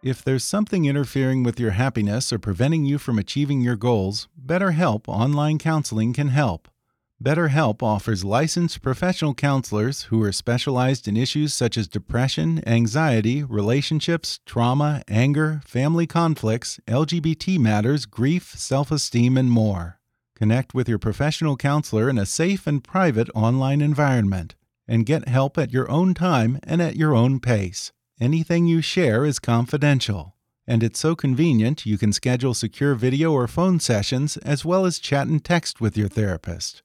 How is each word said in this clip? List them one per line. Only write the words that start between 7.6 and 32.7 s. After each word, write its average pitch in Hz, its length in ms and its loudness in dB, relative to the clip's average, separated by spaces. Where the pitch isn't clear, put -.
offers 104 420 -2
licensed 156 560 0
professional 151 540 -2
counselors 135 680 -2
who 113 200 0
are 101 80 0
specialized 127 760 -2
in 104 80 0
issues 143 380 0
such 120 240 -2
as 107 100 -2
depression, 156 800 -2
anxiety, 117 760 2
relationships, 139 1000 -2
trauma, 139 640 0
anger, 143 560 2
family 156 440 0
conflicts, 147 800 0
L 135 180 2
G 165 140 -2
B 156 160 0
T 185 240 -2
matters, 117 480 2
grief, 151 500 -2
self-esteem, 131 800 0
and 131 140 4
more. 98 480 0
Connect 113 400 0
with 127 160 0
your 110 80 0
professional 139 600 -2
counselor 139 520 0
in 131 80 0
a 98 80 0
safe 185 400 -2
and 143 180 -2
private 143 520 0
online 131 460 2
environment 127 760 0
and 113 180 2
get 147 220 0
help 131 320 0
at 123 120 -2
your - 200 -2
own 175 240 2
time 139 480 0
and 165 180 -2
at 170 140 -2
your 151 180 2
own 123 260 2
pace. 104 520 -2
Anything 165 460 2
you 165 160 4
share 139 440 2
is 147 120 0
confidential. 120 1000 0
And 117 160 2
it's - 180 -2
so 160 160 0
convenient 135 720 2
you 107 140 0
can 104 140 2
schedule 127 420 0
secure 139 400 -2